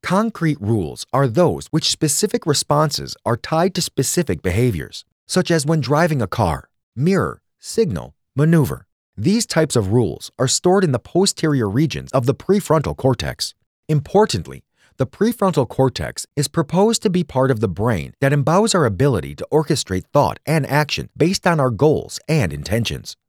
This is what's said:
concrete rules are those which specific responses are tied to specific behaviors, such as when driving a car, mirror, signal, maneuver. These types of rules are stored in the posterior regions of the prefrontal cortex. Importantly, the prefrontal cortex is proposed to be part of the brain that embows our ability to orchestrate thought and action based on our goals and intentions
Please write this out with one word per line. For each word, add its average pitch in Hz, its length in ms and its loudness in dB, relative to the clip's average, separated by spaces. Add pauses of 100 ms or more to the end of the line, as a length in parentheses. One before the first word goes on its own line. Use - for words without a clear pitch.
concrete 175 560 -2
rules 98 540 -2
are 135 160 2
those 107 380 0
which - 240 -2
specific - 560 -2
responses 147 680 0 (120)
are 113 100 0
tied 170 380 -2
to 165 80 -2
specific 135 580 -2
behaviors, 95 640 -2 (220)
such 180 240 -2
as 156 160 2
when 160 160 0
driving 147 400 2
a 98 40 0
car, 82 440 -2 (260)
mirror, 135 460 0 (160)
signal, 90 560 -4 (200)
maneuver. 143 500 2 (340)
These 196 280 0
types 156 300 0
of 98 160 2
rules 110 460 0
are 131 80 0
stored 185 380 2
in 147 80 0
the 127 60 0
posterior 147 720 0
regions 113 420 -2
of 123 140 0
the 117 80 2
prefrontal 160 600 0
cortex. - 600 -2 (340)
Importantly, 143 760 0 (360)
the 135 80 0
prefrontal 190 600 0
cortex - 600 -2 (100)
is 143 120 -2
proposed 190 540 0
to 220 60 0
be 180 160 0
part 131 260 0
of 110 100 -6
the 110 60 0
brain 90 540 -2
that 139 140 2
embows 170 400 2
our 170 100 2
ability 95 520 0
to - 140 -12
orchestrate 139 640 -2
thought 120 320 2
and 151 220 0
action 143 500 -2
based 180 300 0
on 170 140 2
our 131 100 2
goals 120 580 0
and 123 240 0
intentions 73 640 -4 (120)